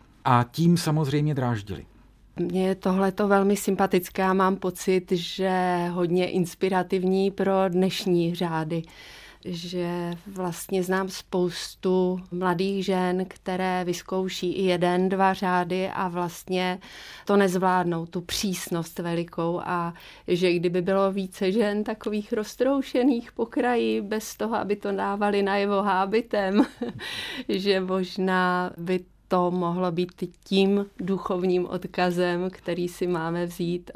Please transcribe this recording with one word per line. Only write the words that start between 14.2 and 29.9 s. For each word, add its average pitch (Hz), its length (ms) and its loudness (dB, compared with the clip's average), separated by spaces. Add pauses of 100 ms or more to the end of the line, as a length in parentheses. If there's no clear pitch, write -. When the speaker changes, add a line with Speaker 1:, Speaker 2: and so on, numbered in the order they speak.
Speaker 2:
i - 80 -4
jeden, 180 480 2
dva 190 240 4
řády 180 560 0
a 190 180 -4
vlastně 180 720 -2 (460)
to 202 120 4
nezvládnou, 180 680 2
tu 175 160 -8
přísnost 175 800 -4
velikou, 170 640 -2
a 170 300 -4 (340)
že 180 260 4
kdyby 175 280 0
bylo 196 300 2
více 190 400 -2
žen 208 320 2
takových 214 500 -6
roztroušených 247 1000 0
po 226 140 -4
kraji, 226 560 0
bez 214 340 -6
toho, 220 200 -2
aby 202 200 -2
to 202 160 -4
dávali 202 520 0
najevo 202 380 2
hábitem, 196 840 2 (420)
<laughs> - 420 -8
že 196 300 2
možná 185 1000 0
by 180 220 -2 (280)
to 180 240 2
mohlo 180 400 0